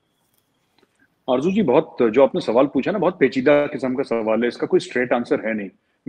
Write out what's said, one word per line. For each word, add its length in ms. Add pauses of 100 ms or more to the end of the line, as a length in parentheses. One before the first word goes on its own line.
(1300)
आरजू 200
जी, 120
बहुत, 400
जो 200
आपने 180
सवाल 260
पूछा 240
ना, 80
बहुत 200
पेचीदा 480
किस्म 280
का 80
सवाल 400
है। 60
इसका 180
कोई 140
स्ट्रेट 320
आंसर 360
है 60
नहीं, 160 (380)